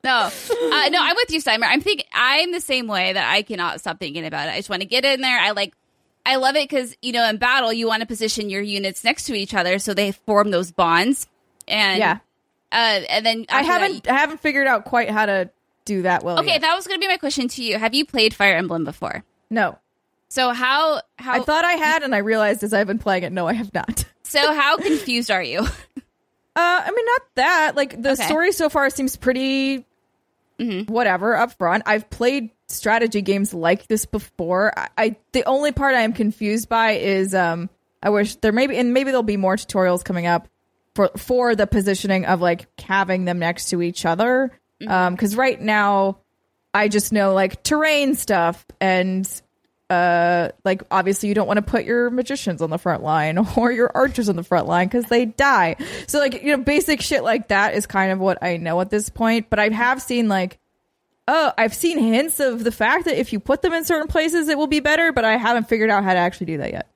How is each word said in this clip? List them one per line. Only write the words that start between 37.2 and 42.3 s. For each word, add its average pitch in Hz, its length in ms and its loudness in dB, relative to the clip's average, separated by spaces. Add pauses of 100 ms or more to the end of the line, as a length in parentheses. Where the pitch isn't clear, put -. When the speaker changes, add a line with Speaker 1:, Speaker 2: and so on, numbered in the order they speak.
Speaker 2:
um, 170 340 0 (360)
I 208 80 2
wish 208 240 0
there 220 160 0
may 247 160 2
be, - 100 -4
and 247 160 2
maybe 269 160 2
there'll 254 140 2
be 208 140 -2
more 190 180 0
tutorials 185 480 0
coming 175 240 -4
up 170 200 0 (460)
for, 190 240 2
for 247 380 0
the 208 100 2
positioning 190 600 0
of, 175 160 2